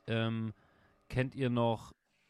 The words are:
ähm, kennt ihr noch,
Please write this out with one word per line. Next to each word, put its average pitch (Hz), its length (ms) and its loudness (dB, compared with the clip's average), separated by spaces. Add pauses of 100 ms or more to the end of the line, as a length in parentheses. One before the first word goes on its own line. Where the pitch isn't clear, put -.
ähm, 113 460 0 (540)
kennt 127 280 -2
ihr 131 140 0
noch, 117 440 0 (360)